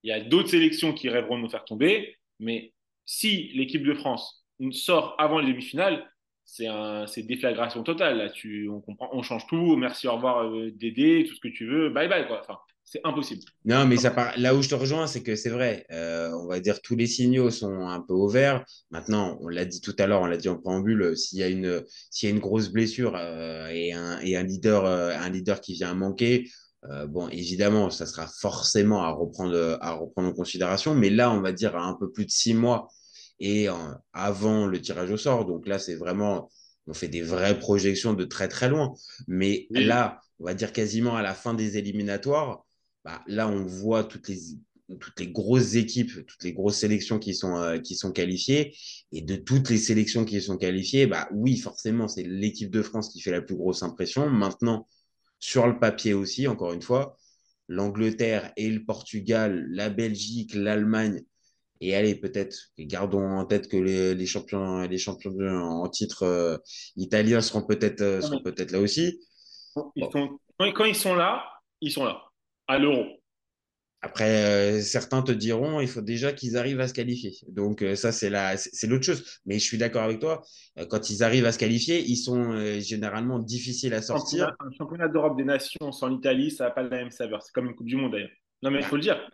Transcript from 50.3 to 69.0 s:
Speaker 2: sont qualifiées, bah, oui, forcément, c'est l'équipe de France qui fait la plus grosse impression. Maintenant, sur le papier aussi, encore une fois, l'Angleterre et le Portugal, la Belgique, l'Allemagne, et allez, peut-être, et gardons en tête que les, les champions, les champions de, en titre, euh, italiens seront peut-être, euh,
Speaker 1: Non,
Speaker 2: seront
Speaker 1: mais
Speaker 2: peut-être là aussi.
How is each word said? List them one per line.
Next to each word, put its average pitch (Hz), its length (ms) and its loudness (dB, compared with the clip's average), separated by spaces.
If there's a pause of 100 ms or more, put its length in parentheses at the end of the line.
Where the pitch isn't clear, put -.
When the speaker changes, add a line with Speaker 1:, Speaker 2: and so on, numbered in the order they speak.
Speaker 2:
sont 95 160 -4
qualifiées, 95 500 2
bah, 82 260 -2
oui, 113 260 2
forcément, 110 500 -2
c'est 95 160 -6
l'équipe 98 460 -4
de 107 120 2
France 107 300 -4
qui - 80 -16
fait 98 100 -4
la 87 120 0
plus 92 140 -6
grosse 92 280 0
impression. 92 440 -2
Maintenant, 110 600 2 (520)
sur 120 260 4
le 120 140 2
papier 110 340 2
aussi, 98 320 -2
encore 98 260 -2
une 87 100 -8
fois, 135 340 0 (500)
l'Angleterre 104 920 0
et 110 140 -2
le 110 140 -2
Portugal, 107 840 -2
la 101 200 -4
Belgique, 107 640 -4
l'Allemagne, 107 680 0 (580)
et 92 160 0
allez, 104 180 4
peut-être, 95 420 -4 (220)
et 80 80 -12
gardons 95 400 0
en 95 180 -2
tête 101 220 0
que - 100 -2
les, 92 380 4
les 92 120 -2
champions, 92 560 -2
les 90 160 -2
champions 95 340 -6
de, 95 160 -2
en 87 400 -2
titre, - 340 -4
euh, 87 340 2 (380)
italiens 107 460 4
seront 110 260 -2
peut-être, 104 360 2
euh, 98 180 2
Speaker 1:
Non, 90 80 -2
Speaker 2:
seront - 160 -2
Speaker 1:
mais 90 80 -4
Speaker 2:
peut-être 87 180 -6
là 90 80 0
aussi. 156 400 2 (760)